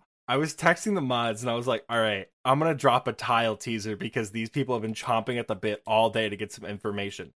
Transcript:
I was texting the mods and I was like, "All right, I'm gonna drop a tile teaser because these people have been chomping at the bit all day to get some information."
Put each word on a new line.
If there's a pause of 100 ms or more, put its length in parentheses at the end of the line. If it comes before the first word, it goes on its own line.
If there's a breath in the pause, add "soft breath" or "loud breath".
(260)
I
was
texting
the
mods
and
I
was
like,
"All
right, (160)
I'm
gonna
drop
a
tile
teaser
because
these
people
have
been
chomping
at
the
bit
all
day
to
get
some
information."